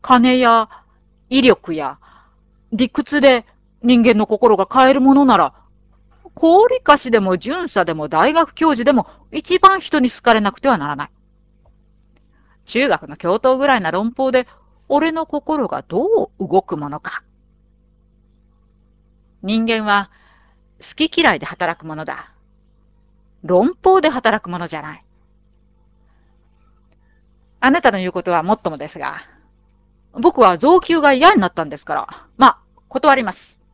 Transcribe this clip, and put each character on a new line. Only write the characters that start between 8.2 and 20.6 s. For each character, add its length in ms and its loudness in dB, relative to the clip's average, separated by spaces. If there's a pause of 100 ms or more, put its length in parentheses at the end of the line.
学 220 0
教 160 0
授 140 -4
で 80 2
も 140 0 (260)
一 260 -4
番 220 4
人 200 -4
に 100 0
好 120 -18
か 120 2
れ 60 0
な 100 -2
く 100 -20
て 80 -2
は 100 0
な 80 -8
ら 100 -8
な 100 -10
い。 40 -20 (1500)
中 240 -2
学 200 -2
の 80 -18
教 240 -2
頭 160 2
ぐ 100 -2
ら 100 2
い 40 -2
な 100 -4
論 200 -4
法 200 -4
で 160 -2 (420)
俺 220 0
の 160 -6
心 420 -6
が 140 -8
ど 220 -4
う 340 -2
動 240 -2
く 140 -10
も 120 -10
の 120 -14
か。 220 -16 (2250)
人 240 -2
間 180 -2
は 260 -2 (680)